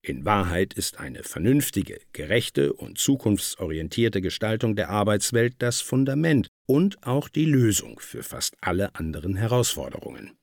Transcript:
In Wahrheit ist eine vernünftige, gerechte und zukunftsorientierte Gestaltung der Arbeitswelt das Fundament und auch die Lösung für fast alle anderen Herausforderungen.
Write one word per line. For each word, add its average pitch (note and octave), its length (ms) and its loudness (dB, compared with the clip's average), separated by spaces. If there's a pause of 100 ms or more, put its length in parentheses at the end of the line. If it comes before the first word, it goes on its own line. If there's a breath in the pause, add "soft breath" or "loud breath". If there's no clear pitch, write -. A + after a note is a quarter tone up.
In C2+ 220 -8
Wahrheit F#2+ 480 2
ist - 260 -6
eine B1+ 220 -12
vernünftige, - 760 0 (120)
gerechte D2+ 640 0
und - 240 -10
zukunftsorientierte G2+ 1200 0
Gestaltung G#2+ 560 0
der G2 140 -2
Arbeitswelt G#2 720 2
das A#2+ 200 -2
Fundament C3+ 680 2 (180)
und E3+ 400 2
auch C3+ 240 0
die D3+ 160 0
Lösung A2 540 2
für - 240 -12
fast - 380 -8
alle F#2 340 -2
anderen D#2+ 400 -4
Herausforderungen. F#2 960 -2 (120)